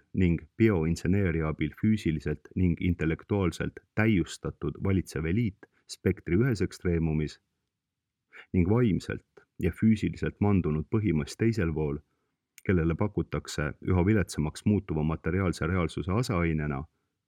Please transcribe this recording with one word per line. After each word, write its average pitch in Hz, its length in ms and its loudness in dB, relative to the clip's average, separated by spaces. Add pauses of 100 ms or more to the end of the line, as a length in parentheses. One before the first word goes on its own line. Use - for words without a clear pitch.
(140)
ning 85 280 2 (160)
bioinseneeria 85 880 2
abil 76 340 -2
füüsiliselt 80 720 0
ning 90 240 2
intellektuaalselt 85 1000 -2 (160)
täiustatud 101 880 0
valitsev 90 420 -2
eliit 98 400 -2 (240)
spektri - 480 -2
ühes 117 240 2
ekstreemumis 80 760 -2 (1120)
ning 90 160 4
vaimselt 104 800 -2 (120)
ja 90 120 0
füüsiliselt 98 680 0
mandunud 80 540 2
põhimass 87 460 -2
teisel 107 340 0
pool, 73 240 -2 (680)
kellele 82 300 2
pakutakse 78 760 -4 (100)
üha 90 240 2
viletsamaks 90 600 0
muutuva 92 380 0
materiaalse 80 640 -2
reaalsuse 85 440 -2
aseainena 82 720 -2 (440)